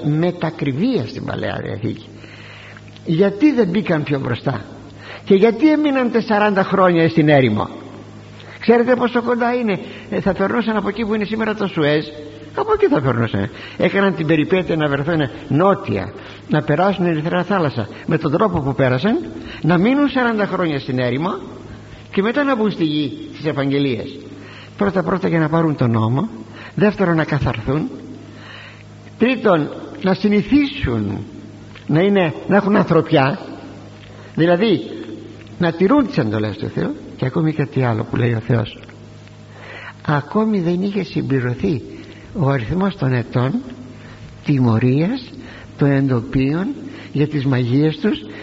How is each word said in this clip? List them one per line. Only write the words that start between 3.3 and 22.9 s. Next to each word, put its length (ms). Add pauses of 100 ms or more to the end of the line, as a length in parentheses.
δεν 160
μπήκαν 340
πιο 180
μπροστά; 440 (600)
Και 100
γιατί 360
έμειναν 400
τεσσαράντα 540
χρόνια 440
στην 200
έρημο; 400 (920)
Ξέρετε 360
πόσο 280
κοντά 320
είναι; 240 (320)
Ε, 100
θα 120
περνούσαν 440
από 120
εκεί 160
που 100
είναι 100
σήμερα 300
το 120
Σουέζ. 400 (480)
Από 180
εκεί 140
θα 140
περνούσαν. 500 (260)
Έκαναν 380
την 120
περιπέτεια 500
να 120
βρεθούν 320 (280)
νότια, 640 (360)
να 140
περάσουν 440
Ερυθρά 380
Θάλασσα. 440 (180)
Με 120
τον 140
τρόπο 280
που 140
πέρασαν, 440 (440)
να 160
μείνουν 300
σαράντα 380
χρόνια 340
στην 180
έρημο 400 (760)
και 100
μετά 220
να 120
μπουν 140
στη 140
γη 520